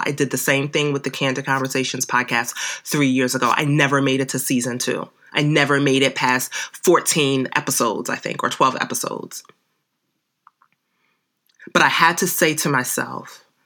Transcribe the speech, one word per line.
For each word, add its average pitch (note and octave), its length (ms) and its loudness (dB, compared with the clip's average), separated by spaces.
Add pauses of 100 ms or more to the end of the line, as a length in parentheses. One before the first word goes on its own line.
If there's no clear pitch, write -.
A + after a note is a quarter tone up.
I D3+ 60 -2
did C#3+ 180 0
the C#3+ 80 -2
same C#3 320 0
thing D3 240 0
with C#3 80 -4
the C#3 80 -6
Candid C3+ 380 -4
Conversations C3 580 -2
podcast A#2+ 480 -2 (320)
three D3 220 2
years B2+ 260 2
ago. B2 220 2
I D#3 100 2
never C#3+ 340 2
made C3+ 220 0
it C3 80 -4
to C3+ 80 -4
season B2 400 -2
two. - 320 -4 (240)
I D3+ 80 0
never D3 380 4
made C3+ 240 2
it C3 100 2
past B2+ 400 0
fourteen C#3 1040 2
episodes, B2+ 560 -2
I - 40 -4
think, - 280 -6
or - 80 -2
twelve C3 280 2
episodes." - 640 -8 (2250)
But F3 80 4
I C#3+ 80 6
had E3+ 300 4
to F#3 80 2
say D#3+ 280 2
to D3+ 140 -2
myself, B2+ 760 -4 (220)